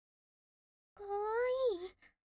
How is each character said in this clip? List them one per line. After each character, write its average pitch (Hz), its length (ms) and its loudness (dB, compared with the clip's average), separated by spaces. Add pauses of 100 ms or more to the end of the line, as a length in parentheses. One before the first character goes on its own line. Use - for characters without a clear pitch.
(960)
か 403 100 -16
わ 403 40 -8 (640)
い 349 120 -6
い。 - 100 -14 (360)